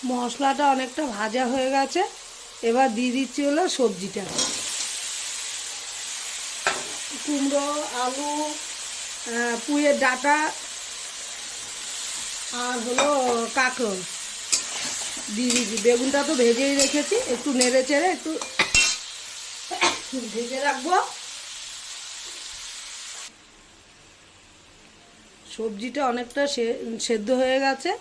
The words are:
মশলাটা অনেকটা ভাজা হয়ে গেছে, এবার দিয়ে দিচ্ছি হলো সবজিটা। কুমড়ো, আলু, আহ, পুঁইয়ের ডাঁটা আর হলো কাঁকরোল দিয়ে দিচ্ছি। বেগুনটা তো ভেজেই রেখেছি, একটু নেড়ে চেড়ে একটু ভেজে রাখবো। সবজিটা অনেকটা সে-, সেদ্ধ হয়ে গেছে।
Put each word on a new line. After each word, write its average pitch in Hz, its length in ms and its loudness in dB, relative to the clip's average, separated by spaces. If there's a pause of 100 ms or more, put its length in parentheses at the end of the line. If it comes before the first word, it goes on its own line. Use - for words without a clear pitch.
মশলাটা 254 640 2
অনেকটা 262 360 0
ভাজা 220 400 0
হয়ে 262 240 2
গেছে, 269 320 2 (600)
এবার 240 320 6
দিয়ে 247 180 2
দিচ্ছি 269 320 0
হলো 302 240 4
সবজিটা। 196 560 0 (3000)
কুমড়ো, 285 560 2 (200)
আলু, 277 280 -2 (120)
আহ, - 1120 -4 (100)
পুঁইয়ের 285 320 6
ডাঁটা 277 540 4 (2000)
আর 247 260 -2
হলো 254 300 2 (460)
কাঁকরোল 247 480 2 (1300)
দিয়ে 247 140 2
দিচ্ছি। 233 320 2
বেগুনটা 262 400 4
তো 302 120 2
ভেজেই 247 400 6
রেখেছি, 285 420 4 (180)
একটু 262 180 -2
নেড়ে 254 320 6
চেড়ে 294 240 4
একটু 320 240 -2 (2000)
ভেজে 240 260 -4
রাখবো। 285 340 0 (4000)
সবজিটা 226 520 -2
অনেকটা 247 380 0
সে-, 233 540 -2
সেদ্ধ 220 300 0
হয়ে 262 300 4
গেছে। 269 400 0